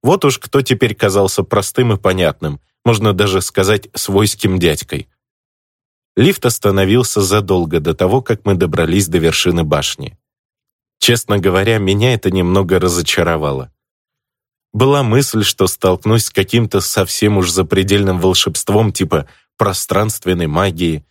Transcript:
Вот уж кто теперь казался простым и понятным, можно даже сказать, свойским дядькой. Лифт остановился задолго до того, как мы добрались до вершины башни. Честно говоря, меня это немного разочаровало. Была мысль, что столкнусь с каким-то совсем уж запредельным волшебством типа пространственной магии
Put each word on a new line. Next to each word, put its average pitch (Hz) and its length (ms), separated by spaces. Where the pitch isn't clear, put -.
Вот 165 220
уж 135 120
кто - 240
теперь 131 340
казался 98 480
простым 110 500
и 95 40
понятным, 85 640
можно 107 300
даже 95 280
сказать, 98 540
свойским 98 640
дядькой. 76 480
Лифт 160 300
остановился 104 760
задолго 90 580
до 80 140
того, 92 280
как - 240
мы 98 100
добрались 85 520
до 82 100
вершины 85 460
башни. 73 540
Честно 113 400
говоря, 95 380
меня 104 360
это 101 180
немного 92 480
разочаровало. 82 920
Была 135 300
мысль, 113 400
что - 240
столкнусь 101 580
с - 40
каким-то 101 520
совсем 104 560
уж 90 120
запредельным 95 720
волшебством 95 720
типа 80 360
пространственной 92 880
магии 82 640